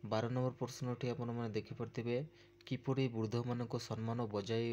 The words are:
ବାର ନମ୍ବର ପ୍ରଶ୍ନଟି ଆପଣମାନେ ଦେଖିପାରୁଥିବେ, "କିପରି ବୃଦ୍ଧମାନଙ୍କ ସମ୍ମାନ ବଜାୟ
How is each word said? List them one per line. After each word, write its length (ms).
ବାର 240
ନମ୍ବର 260
ପ୍ରଶ୍ନଟି 560
ଆପଣମାନେ 420
ଦେଖିପାରୁଥିବେ, 640
"କିପରି 480
ବୃଦ୍ଧମାନଙ୍କ 720
ସମ୍ମାନ 460
ବଜାୟ 460